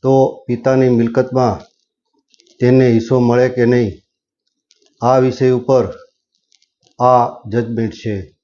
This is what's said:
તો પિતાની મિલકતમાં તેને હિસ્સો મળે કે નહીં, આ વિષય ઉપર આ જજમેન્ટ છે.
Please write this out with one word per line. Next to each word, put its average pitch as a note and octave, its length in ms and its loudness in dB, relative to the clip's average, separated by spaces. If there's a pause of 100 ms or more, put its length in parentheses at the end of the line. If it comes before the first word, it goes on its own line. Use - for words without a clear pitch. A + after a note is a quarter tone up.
તો C3 100 2 (300)
પિતાની B2+ 540 0
મિલકતમાં A#2+ 640 -2 (960)
તેને B2+ 300 2
હિસ્સો A2+ 300 0
મળે B2 300 2
કે B2 160 -2
નહીં, A#2 320 0 (1040)
આ B2+ 200 2
વિષય B2+ 360 0
ઉપર B2 280 0 (1120)
આ B2 240 2 (260)
જજમેન્ટ A2+ 520 -4
છે. G#2+ 140 -6 (280)